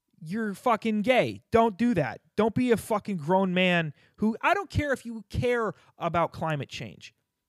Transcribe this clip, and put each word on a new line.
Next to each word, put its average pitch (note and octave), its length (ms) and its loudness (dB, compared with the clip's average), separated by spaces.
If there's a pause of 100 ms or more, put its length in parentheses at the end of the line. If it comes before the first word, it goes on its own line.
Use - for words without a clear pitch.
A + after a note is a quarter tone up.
(220)
you're G3+ 320 -6
fucking A3 480 0
gay. F3+ 480 0
Don't A3+ 280 4
do A#3+ 160 2
that. C3+ 260 -2 (160)
Don't G#3+ 180 2
be B3 180 2
a G#3 40 4
fucking G#3 420 -2
grown F#3 360 2
man F3 380 2 (240)
who, A3 260 0
I D#4+ 120 2
don't G4 140 -2
care D4 240 -2
if - 140 -6
you A3+ 240 -14
care A#3+ 440 -2 (240)
about E3 340 -2
climate D#3 360 -4
change. - 460 -16 (340)